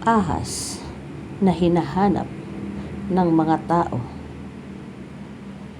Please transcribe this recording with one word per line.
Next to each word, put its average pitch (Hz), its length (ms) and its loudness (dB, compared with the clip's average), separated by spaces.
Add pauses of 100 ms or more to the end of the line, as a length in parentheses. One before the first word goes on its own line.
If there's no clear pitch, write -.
ahas 190 720 2 (640)
na 190 80 8
hinahanap 175 720 4 (880)
ng 180 240 4
mga 160 220 6 (100)
tao? 165 320 2 (1800)